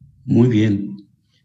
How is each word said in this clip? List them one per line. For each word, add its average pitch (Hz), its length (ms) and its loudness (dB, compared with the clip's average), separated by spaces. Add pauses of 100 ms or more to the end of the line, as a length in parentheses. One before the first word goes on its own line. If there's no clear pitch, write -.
(260)
Muy 127 240 2
bien. 107 480 -2 (480)